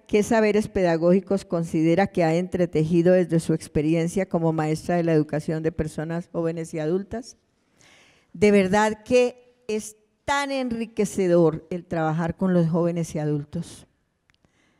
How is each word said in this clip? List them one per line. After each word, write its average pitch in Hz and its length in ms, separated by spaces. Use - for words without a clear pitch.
¿qué 208 140
saberes 214 460
pedagógicos 180 760
considera 170 640
que 180 160
ha 160 120
entretejido 175 760
desde 165 260
su 160 140
experiencia 165 760
como 165 240
maestra 160 420
de 170 80
la 165 100
educación 156 500
de 160 80
personas 165 600
jóvenes 165 420
y 160 60
adultas? 196 580
De 202 200
verdad 208 520
que - 640
es 214 300
tan 285 280
enriquecedor 202 1200
el 180 140
trabajar 160 520
con 185 160
los 165 160
jóvenes 170 460
y 160 40
adultos. 151 680